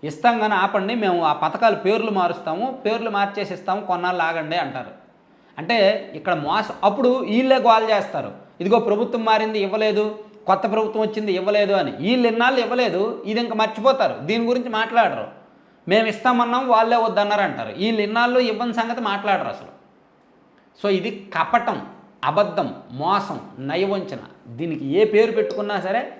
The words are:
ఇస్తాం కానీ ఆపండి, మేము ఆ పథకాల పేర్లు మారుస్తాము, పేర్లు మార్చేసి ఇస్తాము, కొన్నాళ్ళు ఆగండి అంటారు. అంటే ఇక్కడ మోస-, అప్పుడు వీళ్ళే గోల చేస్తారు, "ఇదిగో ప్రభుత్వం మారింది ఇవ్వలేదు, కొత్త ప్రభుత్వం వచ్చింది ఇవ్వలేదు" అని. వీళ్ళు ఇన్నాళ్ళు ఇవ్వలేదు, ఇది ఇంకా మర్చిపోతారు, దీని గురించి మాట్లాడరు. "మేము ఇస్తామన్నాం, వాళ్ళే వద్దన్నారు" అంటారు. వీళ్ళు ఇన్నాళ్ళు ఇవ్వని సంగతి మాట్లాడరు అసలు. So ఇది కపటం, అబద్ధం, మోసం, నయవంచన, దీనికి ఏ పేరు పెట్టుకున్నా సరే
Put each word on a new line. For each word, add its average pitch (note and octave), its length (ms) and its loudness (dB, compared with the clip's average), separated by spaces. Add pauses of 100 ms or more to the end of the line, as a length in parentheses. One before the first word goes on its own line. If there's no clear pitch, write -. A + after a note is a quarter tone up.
ఇస్తాం A3+ 360 0
కానీ G#3+ 140 0
ఆపండి, G3 420 0
మేము F#3 280 0
ఆ D3+ 100 2
పథకాల G3 420 2
పేర్లు A3 360 0
మారుస్తాము, F3+ 720 -2
పేర్లు A3+ 240 -2
మార్చేసి G3+ 440 -2
ఇస్తాము, G3 320 -4
కొన్నాళ్ళు F3+ 380 -2
ఆగండి E3 320 -2
అంటారు. C#3 360 -6 (680)
అంటే G3+ 580 0
ఇక్కడ F3 180 -2
మోస-, E3 500 -2
అప్పుడు G#3 260 4
వీళ్ళే B3+ 480 2
గోల A3 260 6
చేస్తారు, F3 480 -2 (300)
"ఇదిగో G3+ 180 4
ప్రభుత్వం A3+ 460 0
మారింది A3 340 2
ఇవ్వలేదు, G#3 600 0 (280)
కొత్త F#3+ 240 2
ప్రభుత్వం A3 300 0
వచ్చింది G#3+ 320 -2
ఇవ్వలేదు" G3+ 400 2
అని. D#3 180 0
వీళ్ళు A#3+ 360 2
ఇన్నాళ్ళు A#3+ 320 2
ఇవ్వలేదు, A3+ 680 -2
ఇది G#3+ 140 -2
ఇంకా A3+ 160 -4
మర్చిపోతారు, G#3+ 680 2
దీని A3 240 0
గురించి A#3+ 240 -2
మాట్లాడరు. A3 580 0 (600)
"మేము A3 200 4
ఇస్తామన్నాం, A#3+ 600 0
వాళ్ళే A3+ 300 6
వద్దన్నారు" G#3 440 2
అంటారు. A#2 360 -4
వీళ్ళు G#3+ 240 0
ఇన్నాళ్ళు A#3+ 380 2
ఇవ్వని A#3 340 -2
సంగతి A#3 280 -4
మాట్లాడరు G3 460 -2
అసలు. - 300 -12 (1080)
So G#3 100 2
ఇది - 440 -4
కపటం, E3+ 500 0 (360)
అబద్ధం, D#3 520 0 (160)
మోసం, E3 500 -2 (180)
నయవంచన, F3 600 -2 (280)
దీనికి C#3 380 -6
ఏ F3 200 4
పేరు G#3+ 260 4
పెట్టుకున్నా G#3 480 -2
సరే G3 400 -4